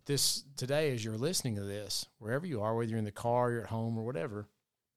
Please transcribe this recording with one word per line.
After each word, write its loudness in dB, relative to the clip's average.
this, 2
today, 2
as -2
you're -2
listening 0
to -4
this, -4
wherever -2
you -2
are, 2
whether 2
you're 0
in 2
the -4
car, 4
you're 0
at -10
home, 0
or -4
whatever, -4